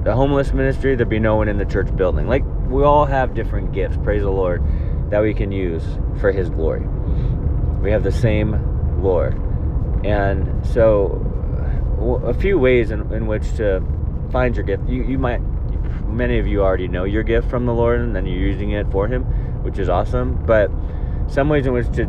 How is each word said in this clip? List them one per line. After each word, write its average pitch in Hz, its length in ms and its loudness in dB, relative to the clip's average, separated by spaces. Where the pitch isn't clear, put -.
the 104 100 2
homeless 139 380 2
ministry, 135 420 2
there'd 117 140 0
be 110 100 0
no 110 180 2
one 107 120 2
in 104 100 0
the 98 60 0
church 90 320 0
building. 90 320 0
Like, 131 160 2
we 139 160 2
all 147 220 4
have 131 280 0
different 101 380 -2
gifts, 90 240 -2
praise 104 260 0
the 98 80 0
Lord, 92 320 0
that 104 100 2
we 107 140 2
can 101 160 -2
use 90 320 -2
for 98 100 4
his 95 180 0
glory. 73 380 -2
We 101 80 0
have 104 140 2
the 98 80 0
same 107 920 0
Lord. 90 320 2
And 98 600 0
so, 107 440 4
w-, 117 280 0
a 117 100 0
few 131 240 2
ways 123 320 4
in, 104 220 -4
in 110 140 -2
which 107 300 -2
to 95 260 0
find 127 240 2
your 101 100 -2
gift. 98 240 -2
You, 127 140 -2
you 131 160 -2
might, 120 220 0
many 120 320 0
of 107 80 0
you 101 160 2
already 92 240 2
know 90 180 -2
your 101 200 0
gift 113 260 2
from 123 160 0
the 117 80 0
Lord, 117 260 2
and 117 140 -2
then 95 120 -2
you're 135 120 -2
using 104 320 0
it 104 220 0
for 98 160 0
him, 127 160 -2
which - 140 -4
is 90 100 -2
awesome. 110 580 0
But 107 240 4
some 139 220 0
ways 147 180 2
in 131 60 2
which 120 200 0
to, 117 160 0